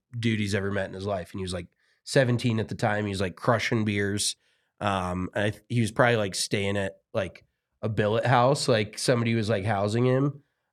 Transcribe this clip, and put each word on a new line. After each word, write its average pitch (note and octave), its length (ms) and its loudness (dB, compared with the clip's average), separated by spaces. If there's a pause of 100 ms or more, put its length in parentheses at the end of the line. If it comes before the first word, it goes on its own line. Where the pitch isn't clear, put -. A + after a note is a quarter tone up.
(180)
dude A2 220 0
he's G2+ 140 -2
ever G2 160 -2
met G2 180 -4
in F2+ 60 -12
his F#2+ 120 -8
life. F#2+ 260 -6
And G2 80 -8
he F#2+ 40 -6
was, F#2 100 -6
like, F2 140 -8 (360)
seventeen A#2+ 560 2
at G2+ 80 -4
the G2 60 -8
time. G#2 300 0
He G2+ 60 -2
was, F#2+ 100 -4
like, F#2 160 -4
crushing A2+ 480 2
beers. G2+ 520 -2 (440)
Um, F#2 540 -2
and G#2 100 0
I G#2+ 60 2
th-, - 180 -10
he A#2+ 120 0
was A2 120 0
probably, A#2+ 240 4
like, G2+ 180 -2
staying G2+ 420 -2
at, G2 220 -4 (160)
like, G2 300 -6 (380)
a G#2+ 60 -2
billet G#2+ 380 2
house, B2+ 420 4
like, A2 300 0
somebody A#2 360 2
was, G#2+ 140 0
like, G#2 160 0
housing G#2 400 0
him. C3+ 380 0 (300)